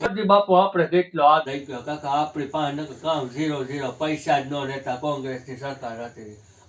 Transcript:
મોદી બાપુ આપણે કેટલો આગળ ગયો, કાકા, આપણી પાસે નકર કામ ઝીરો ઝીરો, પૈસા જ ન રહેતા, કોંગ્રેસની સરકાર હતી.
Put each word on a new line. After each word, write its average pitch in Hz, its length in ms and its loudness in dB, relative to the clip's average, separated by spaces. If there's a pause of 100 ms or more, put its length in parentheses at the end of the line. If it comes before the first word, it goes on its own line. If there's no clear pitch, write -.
મોદી 202 220 -2
બાપુ 202 300 6
આપણે 185 320 6
કેટલો 175 400 2
આગળ 151 280 6
ગયો, 139 280 -8
કાકા, 147 280 -6
આપણી 147 380 0
પાસે 143 300 -2
નકર 147 180 -8
કામ 151 340 -2
ઝીરો 143 360 -4
ઝીરો, 135 280 -6
પૈસા 156 480 0
જ 135 120 -6
ન 143 140 -4
રહેતા, 135 300 -6
કોંગ્રેસની 135 600 -6
સરકાર 120 480 -10
હતી. 110 320 -14 (320)